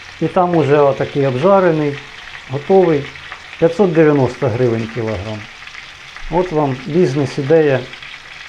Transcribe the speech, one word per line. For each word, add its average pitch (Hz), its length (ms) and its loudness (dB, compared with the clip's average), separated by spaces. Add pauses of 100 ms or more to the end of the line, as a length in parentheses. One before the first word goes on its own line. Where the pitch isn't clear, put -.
(200)
і 165 80 0
там 175 280 2
уже 143 220 4
отакий 139 480 0
обжарений, 156 720 2 (520)
готовий, 165 540 2 (540)
п'ятсот 170 340 2
дев'яносто 147 560 2
гривень 113 460 0
кілограм. 110 440 -6 (920)
От 175 220 -2
вам 143 240 -2 (100)
бізнес-ідея 143 960 0 (680)